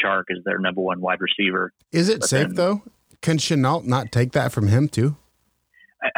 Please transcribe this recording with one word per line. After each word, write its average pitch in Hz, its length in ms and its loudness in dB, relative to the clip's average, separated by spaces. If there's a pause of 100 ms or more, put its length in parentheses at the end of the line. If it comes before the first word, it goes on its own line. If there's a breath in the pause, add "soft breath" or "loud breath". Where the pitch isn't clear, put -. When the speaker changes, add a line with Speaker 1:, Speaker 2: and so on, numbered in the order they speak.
Speaker 1:
Chark 98 300 -2
as 90 140 -8
their 95 160 -2
number 92 200 -4
one 92 200 -2
wide 90 200 -2
receiver. 92 520 -2 (180)
Speaker 2:
Is 170 180 0
it 220 120 0
Speaker 1:
But - 80 -2
Speaker 2:
safe, 139 180 2
Speaker 1:
then 180 80 -6
Speaker 2:
though? 185 280 0 (400)
Can 160 160 2
Shenault 143 480 0
not 123 260 0
take 123 200 2
that 120 200 0
from 104 160 2
him, 131 200 4
too? 139 280 0 (840 soft breath)
Speaker 1:
I, - 180 -2